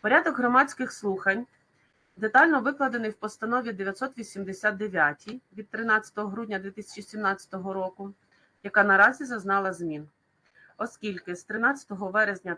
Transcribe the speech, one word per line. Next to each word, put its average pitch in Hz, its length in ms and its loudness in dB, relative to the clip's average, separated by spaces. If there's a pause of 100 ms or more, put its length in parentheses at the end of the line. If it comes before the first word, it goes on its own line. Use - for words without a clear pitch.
Порядок 302 360 4
громадських 254 540 2
слухань 196 540 -2 (720)
детально 269 440 4
викладений 233 480 -2
в 214 40 -8
постанові 226 600 -4
дев'ятсот 196 440 -6
вісімдесят 196 600 -6
дев'ятій 190 640 -2 (160)
від 208 120 -14
тринадцятого 214 600 -2
грудня 214 300 -6
дві 196 120 -10
тисячі 208 300 -14
сімнадцятого 190 720 -6
року, 190 400 -8 (500)
яка 202 200 4
наразі 208 420 6
зазнала 196 480 -2
змін, 156 340 -6 (720)
оскільки 196 580 -8
з - 80 -16
тринадцятого 214 680 -2
березня 196 460 0